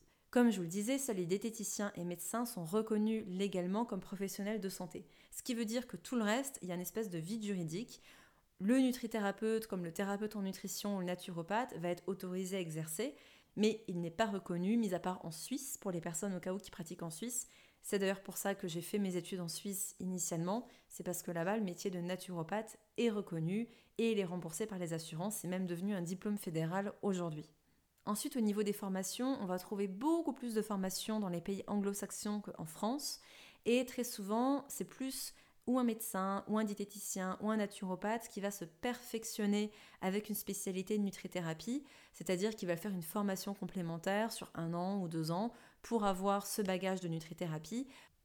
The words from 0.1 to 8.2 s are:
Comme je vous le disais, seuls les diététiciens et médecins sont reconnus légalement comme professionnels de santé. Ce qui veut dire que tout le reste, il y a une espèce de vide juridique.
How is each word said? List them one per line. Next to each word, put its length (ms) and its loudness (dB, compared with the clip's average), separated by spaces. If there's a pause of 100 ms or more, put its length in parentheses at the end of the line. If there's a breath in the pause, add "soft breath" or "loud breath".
Comme 200 10
je 60 2
vous 60 0
le 60 0
disais, 300 2
seuls 180 0
les 100 0
diététiciens 680 0
et 100 -4
médecins 400 -2
sont 200 -4
reconnus 640 4
légalement 560 2
comme 160 -2
professionnels 600 -2
de 80 -2
santé. 380 -8 (240 loud breath)
Ce 120 -10
qui 120 -2
veut 100 0
dire 220 0
que 100 -8
tout 200 -2
le 80 4
reste, 380 2
il 60 -4
y 40 -2
a 20 0
une 60 -2
espèce 300 -2
de 80 -2
vide 260 -4
juridique. 580 -2 (560 loud breath)